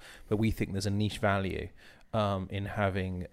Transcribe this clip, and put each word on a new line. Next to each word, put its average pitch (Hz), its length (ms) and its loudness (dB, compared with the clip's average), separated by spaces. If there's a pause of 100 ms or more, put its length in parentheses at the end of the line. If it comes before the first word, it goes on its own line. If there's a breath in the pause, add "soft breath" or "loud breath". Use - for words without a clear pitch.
(300 loud breath)
but 107 80 2
we 110 140 4
think - 200 -2
there's 95 140 -2
a 101 60 0
niche 104 260 0
value, 95 520 0 (440 loud breath)
um, 101 380 2
in 98 140 -4
having 92 680 0